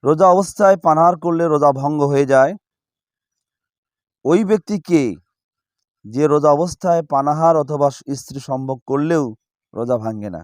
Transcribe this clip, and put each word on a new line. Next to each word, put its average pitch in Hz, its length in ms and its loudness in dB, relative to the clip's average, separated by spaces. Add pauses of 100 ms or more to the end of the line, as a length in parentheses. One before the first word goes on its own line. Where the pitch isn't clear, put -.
রোজা 156 320 4
অবস্থায় 196 500 2
পানাহার 170 300 2 (100)
করলে 170 220 -2
রোজা 147 240 2
ভঙ্গ 143 280 -2 (120)
হয়ে 143 140 2
যায়। 135 260 4 (1700)
ওই 165 140 2 (100)
ব্যক্তি 208 260 -2 (120)
কে, 151 160 2 (1000)
যে 113 220 -4
রোজা 147 300 2
অবস্থায় 170 440 -2 (120)
পানাহার 151 440 0
অথবা 143 300 -2 (320)
স্ত্রী 135 200 -14
সম্ভোগ 131 460 -8
করলেও 147 400 -2 (480)
রোজা 120 240 -4
ভাঙ্গে 107 320 -8
না? 82 140 -14